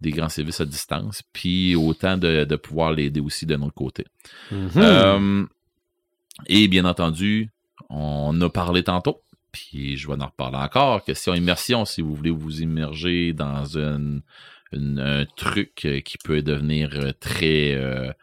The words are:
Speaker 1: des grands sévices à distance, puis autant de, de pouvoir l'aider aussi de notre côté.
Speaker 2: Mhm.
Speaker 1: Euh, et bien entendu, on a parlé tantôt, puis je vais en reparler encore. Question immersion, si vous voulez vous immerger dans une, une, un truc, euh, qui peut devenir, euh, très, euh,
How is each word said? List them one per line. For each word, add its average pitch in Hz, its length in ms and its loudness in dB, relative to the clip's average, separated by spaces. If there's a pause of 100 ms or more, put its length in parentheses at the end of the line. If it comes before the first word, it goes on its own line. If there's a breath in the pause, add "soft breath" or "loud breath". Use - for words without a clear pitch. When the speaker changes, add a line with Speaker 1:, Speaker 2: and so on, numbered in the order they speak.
Speaker 1:
des 80 100 -2
grands 80 180 -2
sévices 78 300 -6
à 82 60 -2
distance, 73 560 -6 (100)
puis 90 440 2
autant 82 420 2
de, 80 260 2
de 73 140 0
pouvoir 80 340 -2
l'aider 76 300 -2
aussi 73 240 -6
de 80 100 0
notre 71 200 -4
côté. - 300 -8 (460 loud breath)
Speaker 2:
Mhm. 95 260 -6
Speaker 1:
Euh, 98 680 6 (1000)
et 104 200 6
bien 92 180 6
entendu, 92 640 0 (400)
on 73 520 -2
a 87 80 2
parlé 87 340 0
tantôt, 90 380 -2 (320)
puis 69 420 -8
je 69 120 -10
vais 69 140 -4
en 67 40 -6
reparler 67 320 -8
encore. 110 480 2
Question - 280 -2
immersion, 90 520 0
si - 160 -6
vous 78 140 -4
voulez 76 160 -2
vous 78 300 -6
immerger 82 720 -2
dans 71 320 -4 (120)
une, 73 440 -2 (520 loud breath)
une, 71 260 -4
un 71 260 0 (120)
truc, - 480 -4
euh, 69 160 -2
qui - 160 -14
peut 76 240 -2
devenir, 76 540 0
euh, 69 240 -2
très, 76 560 2
euh, 65 360 -4 (120)